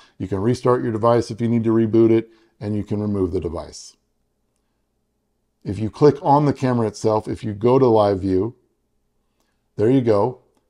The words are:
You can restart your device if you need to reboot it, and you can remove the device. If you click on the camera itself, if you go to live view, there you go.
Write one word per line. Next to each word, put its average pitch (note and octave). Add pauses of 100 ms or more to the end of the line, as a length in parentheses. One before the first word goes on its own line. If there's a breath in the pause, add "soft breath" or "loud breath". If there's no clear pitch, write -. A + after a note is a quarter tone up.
(160 soft breath)
You G2+
can G2
restart B2
your B2
device A2+
if G#2+
you A#2
need A2+
to A2+
reboot A2+
it, A2+ (280 soft breath)
and G#2+
you G2+
can G#2
remove G2
the F2+
device. D2+ (1700)
If G2+
you A2
click C#3+
on D3
the C3+
camera B2
itself, G#2+
if B2
you A2
go A#2
to C3
live G#2
view, F#2+ (1200)
there G#2+
you C3+
go. A2+ (320)